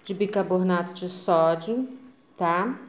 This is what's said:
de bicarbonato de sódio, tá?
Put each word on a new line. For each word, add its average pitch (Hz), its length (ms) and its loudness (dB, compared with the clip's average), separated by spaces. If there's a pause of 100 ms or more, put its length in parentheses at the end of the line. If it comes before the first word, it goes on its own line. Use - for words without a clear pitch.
de 196 80 -8
bicarbonato 185 800 0
de 180 160 -10
sódio, 170 800 2 (480)
tá? 180 520 0